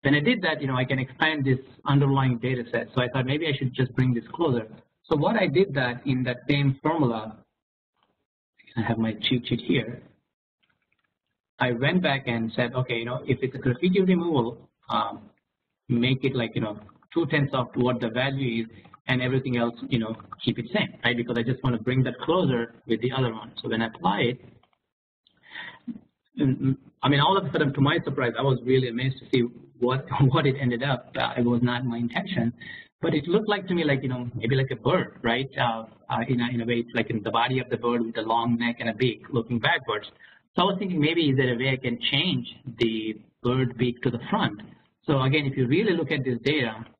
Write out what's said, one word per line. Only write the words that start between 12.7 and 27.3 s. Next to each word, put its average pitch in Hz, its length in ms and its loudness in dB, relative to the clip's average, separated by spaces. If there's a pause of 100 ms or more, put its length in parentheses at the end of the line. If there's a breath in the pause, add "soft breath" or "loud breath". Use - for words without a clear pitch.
"Okay, 123 220 -2
you 117 100 -4
know, 123 200 -6
if 127 160 0
it's 127 140 -4
a - 20 -8
graffiti 180 440 2
removal, 165 680 0 (200)
um, 110 400 -4 (580)
make 127 380 2
it, 135 100 0
like, 117 180 -2
you 117 60 -4
know, 107 180 -4 (360)
two 165 140 0
tenths 147 260 0
of 127 220 0
what 123 260 0
the 120 80 -2
value 127 540 -2
is, 110 60 -10 (380 loud breath)
and 127 140 2
everything 127 340 0
else, 117 200 0 (120)
you 123 100 0
know, 110 200 -4 (260)
keep 120 160 0
it 117 140 -6
same," 214 200 -2 (120)
right? 120 100 2
Because 120 220 -2
I 117 60 0
just 123 200 -2
want 123 140 0
to - 40 -6
bring 131 220 2
that 127 160 -4
closer 135 560 0 (120)
with 113 120 0
the 127 140 -2
other 123 200 0
one. 110 280 -12
So 120 80 -8
when 113 120 0
I 113 60 0
apply - 320 0
it, 127 220 0 (2000 loud breath)
mm, 135 240 2
mm, 135 160 2 (240)
I 127 60 2
mean, 143 140 4
all 185 160 4